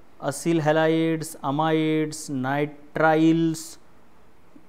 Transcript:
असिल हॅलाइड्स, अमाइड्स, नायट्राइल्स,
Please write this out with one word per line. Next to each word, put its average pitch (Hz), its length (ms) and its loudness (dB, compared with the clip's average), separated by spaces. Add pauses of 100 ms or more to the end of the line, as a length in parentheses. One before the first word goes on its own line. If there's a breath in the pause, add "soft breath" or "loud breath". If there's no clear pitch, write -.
(220)
असिल 165 380 -2
हॅलाइड्स, 160 840 0
अमाइड्स, 156 840 -2
नायट्राइल्स, 156 1500 0 (920)